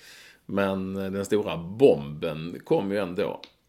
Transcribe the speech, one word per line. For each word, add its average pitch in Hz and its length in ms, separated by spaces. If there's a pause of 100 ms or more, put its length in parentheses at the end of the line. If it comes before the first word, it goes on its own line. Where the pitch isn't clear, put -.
(460)
Men, 98 500
eh, 95 140
den 98 140
stora 101 320
bomben 82 1080
kom 101 280
ju 104 60
ändå, 90 420 (280)